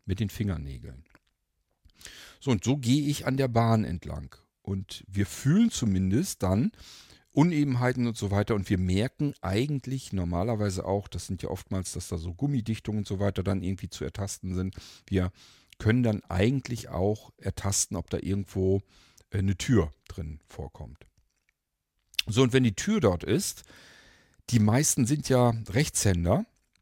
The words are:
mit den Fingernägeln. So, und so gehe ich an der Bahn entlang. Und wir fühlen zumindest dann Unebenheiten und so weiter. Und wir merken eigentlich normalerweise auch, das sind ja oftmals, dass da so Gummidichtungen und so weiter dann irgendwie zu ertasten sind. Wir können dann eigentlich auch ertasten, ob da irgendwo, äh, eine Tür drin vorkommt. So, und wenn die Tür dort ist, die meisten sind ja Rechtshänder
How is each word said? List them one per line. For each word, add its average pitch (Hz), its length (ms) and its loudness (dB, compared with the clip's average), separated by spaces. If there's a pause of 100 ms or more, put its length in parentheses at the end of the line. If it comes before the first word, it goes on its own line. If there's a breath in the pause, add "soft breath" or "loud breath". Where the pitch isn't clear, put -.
mit - 160 -4
den 104 80 0
Fingernägeln. 69 760 -6 (1400 loud breath)
So, 139 100 -2
und 107 120 2
so - 140 2
gehe 139 320 2
ich - 180 -4
an 135 120 0
der 135 100 2
Bahn 113 360 4
entlang. 76 520 -8 (240)
Und - 480 -6
wir 98 160 0
fühlen 208 460 2
zumindest 98 720 0
dann 101 280 4 (640 loud breath)
Unebenheiten 131 720 2
und 110 120 -4
so 101 120 -2
weiter. 104 240 2
Und 98 140 -2
wir 101 80 2
merken 101 640 0
eigentlich 131 720 -4
normalerweise 95 720 -2
auch, 101 240 -2
das - 180 -10
sind 92 160 -8
ja - 60 -6
oftmals, 92 440 -6
dass - 160 -8
da 90 100 -6
so 87 160 -8
Gummidichtungen 113 640 -2
und 101 100 -4
so 95 100 -4
weiter 98 240 0
dann 95 200 -2
irgendwie 92 260 -6
zu - 160 -10
ertasten 92 500 -6
sind. 95 220 -4 (300 loud breath)
Wir 90 260 0 (460 loud breath)
können 117 240 2
dann 110 220 0
eigentlich 113 680 0
auch 104 480 -2
ertasten, - 580 -4
ob - 140 -6
da 92 80 -2
irgendwo, 98 640 0 (480 soft breath)
äh, 101 80 -4
eine 98 180 2
Tür 95 360 2 (160)
drin 76 380 -10
vorkommt. - 600 -14 (1200)
So, 107 160 2
und 120 100 4
wenn 131 120 4
die 107 100 2
Tür 208 260 0
dort 90 240 2
ist, - 380 -2 (880 loud breath)
die 120 80 6
meisten 117 480 2
sind 143 220 -2
ja 123 220 4 (180)
Rechtshänder 98 800 2 (360)